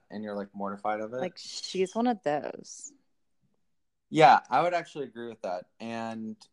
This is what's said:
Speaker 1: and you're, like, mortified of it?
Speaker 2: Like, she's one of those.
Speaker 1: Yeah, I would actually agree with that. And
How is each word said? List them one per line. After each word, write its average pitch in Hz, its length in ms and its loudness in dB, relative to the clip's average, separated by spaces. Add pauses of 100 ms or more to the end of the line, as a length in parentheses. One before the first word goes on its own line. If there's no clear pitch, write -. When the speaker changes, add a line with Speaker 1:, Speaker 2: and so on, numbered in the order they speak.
(100)
Speaker 1:
and 104 120 -8
you're, 104 140 -6
like, 98 180 -8
mortified 101 460 -4
of 110 140 -8
it? 127 60 -6
Speaker 2:
Like, - 180 -8
she's - 560 -6
one 233 120 0
of 247 160 -2
those. - 720 -6 (1160)
Speaker 1:
Yeah, 147 300 10 (100)
I 131 120 4
would 175 120 2
actually 165 320 -4
agree 117 220 -12
with 113 140 -14
that. 90 240 -4 (120)
And 113 580 -8 (160)